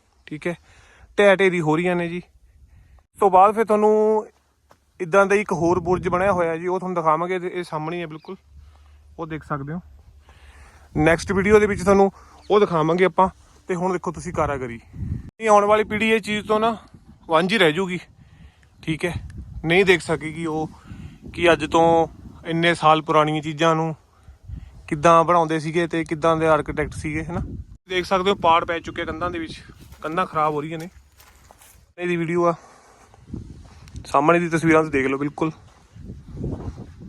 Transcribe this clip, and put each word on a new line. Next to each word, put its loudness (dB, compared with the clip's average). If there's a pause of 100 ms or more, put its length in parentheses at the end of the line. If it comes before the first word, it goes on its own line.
(260)
ਠੀਕ -10
ਹੈ, -6 (640)
ਢਹਿ 6
ਢੇਰੀ 2
ਹੋ 2
ਰਹੀਆਂ 0
ਨੇ -4
ਜੀ। -10 (920)
ਉਸ -8
ਤੋਂ 4
ਬਾਅਦ 6
ਫਿਰ 0
ਤੁਹਾਨੂੰ 2 (720)
ਇੱਦਾਂ 2
ਦਾ 2
ਇੱਕ 0
ਹੋਰ 0
ਬੁਰਜ -2
ਬਣਿਆ 0
ਹੋਇਆ 0
ਜੀ, -8
ਉਹ -2
ਤੁਹਾਨੂੰ -6
ਦਿਖਾਵਾਂਗੇ। 0 (140)
ਇਹ -6
ਸਾਹਮਣੇ -8
ਹੀ -8
ਹੈ -10
ਬਿਲਕੁਲ, -16 (840)
ਉਹ -10
ਦੇਖ -10
ਸਕਦੇ -8
ਹੋ। -8 (1160)
ਨੈਕਸਟ 2
ਵੀਡੀਓ 4
ਦੇ 2
ਵਿੱਚ -2
ਤੁਹਾਨੂੰ 4 (400)
ਉਹ 6
ਦਿਖਾਵਾਂਗੇ 2
ਆਪਾਂ। 2 (380)
ਤੇ -4
ਹੁਣ -2
ਦੇਖੋ -6
ਤੁਸੀਂ -10
ਕਾਰਾਗਰੀ, -4 (600)
ਇਹ 0
ਆਉਣ 6
ਵਾਲੀ 4
ਪੀੜ੍ਹੀ -2
ਇਹ 2
ਚੀਜ਼ -6
ਤੋਂ 2
ਨਾ 0 (500)
ਵਾਂਝੀ 2
ਰਹਿ 4
ਜੂਗੀ, -4 (840)
ਠੀਕ -6
ਹੈ, -4 (520)
ਨਹੀਂ 4
ਦੇਖ 4
ਸਕੇਗੀ -6
ਉਹ -6 (640)
ਕਿ 4
ਅੱਜ -2
ਤੋਂ 2 (380)
ਇੰਨੇ 0
ਸਾਲ 4
ਪੁਰਾਣੀਆਂ 0
ਚੀਜ਼ਾਂ 0
ਨੂੰ -2 (920)
ਕਿੱਦਾਂ 4
ਬਣਾਉਂਦੇ 2
ਸੀਗੇ -2
ਤੇ -4
ਕਿੱਦਾਂ 0
ਦੇ 0
ਆਰਕੀਟੈਕਟ 0
ਸੀਗੇ, -8
ਹੈ -12
ਨਾ। -4 (480)
ਦੇਖ -4
ਸਕਦੇ 0
ਹੋ 2
ਪਾੜ 2
ਪੈ -4
ਚੁੱਕੇ -10
ਕੰਧਾਂ -6
ਦੇ -8
ਵਿੱਚ, -12 (380)
ਕੰਧਾਂ -4
ਖਰਾਬ -2
ਹੋ -4
ਰਹੀਆਂ -8
ਨੇ। -12 (1080)
ਇਹਦੀ -4
ਵੀਡੀਓ 0
ਆ, 4 (1500)
ਸਾਹਮਣੇ 2
ਦੀ -4
ਤਸਵੀਰਾਂ 2
ਤੁਸੀਂ -4
ਦੇਖ 0
ਲਓ -2
ਬਿਲਕੁਲ। -6 (1600)